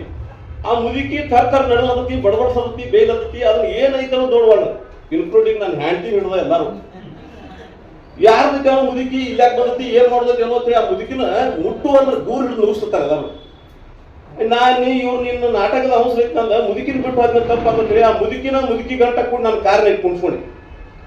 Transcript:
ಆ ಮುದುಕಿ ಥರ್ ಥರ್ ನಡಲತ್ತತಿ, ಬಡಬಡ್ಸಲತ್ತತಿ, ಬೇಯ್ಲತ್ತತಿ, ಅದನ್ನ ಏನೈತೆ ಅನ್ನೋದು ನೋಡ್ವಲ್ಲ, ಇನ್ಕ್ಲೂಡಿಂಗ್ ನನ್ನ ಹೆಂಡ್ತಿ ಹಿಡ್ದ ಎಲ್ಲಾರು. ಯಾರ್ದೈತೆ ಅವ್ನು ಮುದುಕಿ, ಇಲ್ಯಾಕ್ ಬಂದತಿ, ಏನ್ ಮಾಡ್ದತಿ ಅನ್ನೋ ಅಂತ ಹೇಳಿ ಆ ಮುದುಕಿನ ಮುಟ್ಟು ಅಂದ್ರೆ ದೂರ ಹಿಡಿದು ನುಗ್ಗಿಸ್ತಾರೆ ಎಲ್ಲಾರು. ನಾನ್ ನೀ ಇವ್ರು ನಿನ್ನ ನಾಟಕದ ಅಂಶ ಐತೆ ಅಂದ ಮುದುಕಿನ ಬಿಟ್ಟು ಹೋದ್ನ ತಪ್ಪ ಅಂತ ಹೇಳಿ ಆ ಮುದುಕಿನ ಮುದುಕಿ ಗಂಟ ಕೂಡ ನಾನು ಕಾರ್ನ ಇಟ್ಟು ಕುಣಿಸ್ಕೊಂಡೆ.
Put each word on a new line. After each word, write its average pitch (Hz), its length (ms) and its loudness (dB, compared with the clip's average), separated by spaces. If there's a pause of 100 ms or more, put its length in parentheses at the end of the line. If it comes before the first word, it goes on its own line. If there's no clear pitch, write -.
(680)
ಆ 233 120 0
ಮುದುಕಿ 277 480 -4
ಥರ್ 247 220 2
ಥರ್ 262 180 2
ನಡಲತ್ತತಿ, 247 540 0
ಬಡಬಡ್ಸಲತ್ತತಿ, 240 680 -2
ಬೇಯ್ಲತ್ತತಿ, 226 500 0
ಅದನ್ನ 214 240 2
ಏನೈತೆ 262 520 -2
ಅನ್ನೋದು 247 220 2
ನೋಡ್ವಲ್ಲ, 214 240 6 (500)
ಇನ್ಕ್ಲೂಡಿಂಗ್ 208 480 0
ನನ್ನ 180 200 -4
ಹೆಂಡ್ತಿ 180 300 -2
ಹಿಡ್ದ 190 260 -2
ಎಲ್ಲಾರು. 165 280 0 (1600)
ಯಾರ್ದೈತೆ 285 500 4
ಅವ್ನು 262 200 2
ಮುದುಕಿ, 254 260 -4
ಇಲ್ಯಾಕ್ 240 440 2
ಬಂದತಿ, 247 240 -2
ಏನ್ 240 260 4
ಮಾಡ್ದತಿ 240 320 0
ಅನ್ನೋ 240 140 -2
ಅಂತ 240 80 -4
ಹೇಳಿ 240 120 2
ಆ - 140 0
ಮುದುಕಿನ 262 300 -6 (420)
ಮುಟ್ಟು - 260 -4
ಅಂದ್ರೆ 269 280 4
ದೂರ 240 260 -4
ಹಿಡಿದು 226 240 -2
ನುಗ್ಗಿಸ್ತಾರೆ 180 380 -2
ಎಲ್ಲಾರು. - 380 -4 (1040)
ನಾನ್ 247 360 2
ನೀ 262 60 0
ಇವ್ರು 247 320 -2
ನಿನ್ನ 240 340 -2
ನಾಟಕದ 254 340 0
ಅಂಶ 240 280 2
ಐತೆ 233 200 0
ಅಂದ 226 300 0
ಮುದುಕಿನ 262 340 -4
ಬಿಟ್ಟು 254 180 -2
ಹೋದ್ನ 233 180 4
ತಪ್ಪ 233 300 0
ಅಂತ 220 200 0
ಹೇಳಿ 220 140 4
ಆ 226 80 6
ಮುದುಕಿನ 254 460 -2
ಮುದುಕಿ 240 380 -2
ಗಂಟ 240 240 2
ಕೂಡ 233 220 -2
ನಾನು 226 160 0
ಕಾರ್ನ 208 300 4
ಇಟ್ಟು 196 160 2
ಕುಣಿಸ್ಕೊಂಡೆ. 175 600 -4 (440)